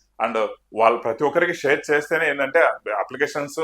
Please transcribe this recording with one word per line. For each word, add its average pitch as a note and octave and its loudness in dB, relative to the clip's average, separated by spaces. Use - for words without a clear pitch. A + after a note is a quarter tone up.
And A2+ -2
వాళ్ళ A2+ 4
ప్రతి A#2 -4
ఒక్కరికి E3 0
షేర్ D3 0
చేస్తేనే D3+ 0
ఏంటంటే C#3+ 0
అప్లికేషన్స్ C#3+ -4